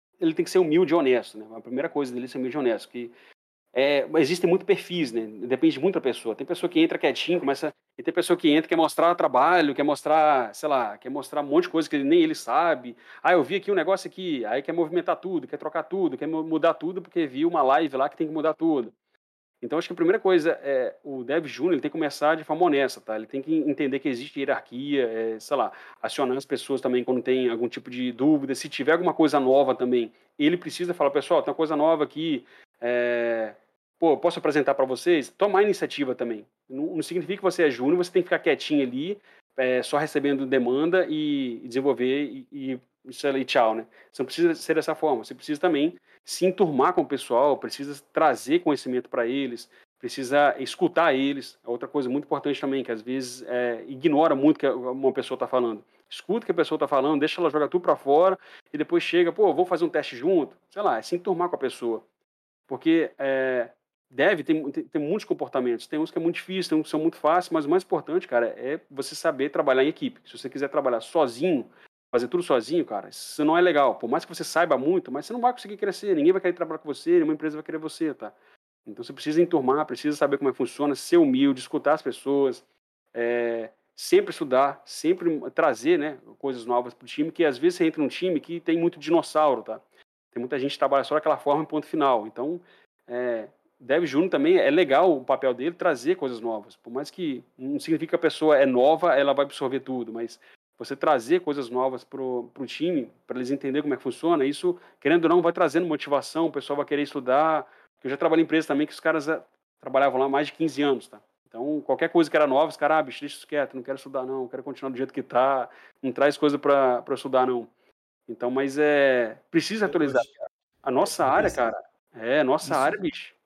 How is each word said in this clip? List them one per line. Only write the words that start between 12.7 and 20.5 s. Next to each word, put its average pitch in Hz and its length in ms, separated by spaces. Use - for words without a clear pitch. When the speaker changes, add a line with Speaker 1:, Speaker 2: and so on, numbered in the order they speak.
Speaker 1:
"Ah, 170 120
eu 185 100
vi 185 120
aqui 202 160
um 196 40
negócio 185 320
aqui", 156 380
aí 123 160
quer 165 100
movimentar 170 460
tudo, 175 300
quer 151 100
trocar 156 260
tudo, 175 340
quer 151 100
mu-, 160 160
mudar 160 320
tudo, 180 260
porque 165 260
viu 139 220
uma 165 120
live 135 360
lá 135 120
que - 80
tem 160 100
que 151 60
mudar 156 200
tudo. 147 400
Então, 139 160
acho - 120
que 175 40
a - 20
primeira 175 240
coisa 170 320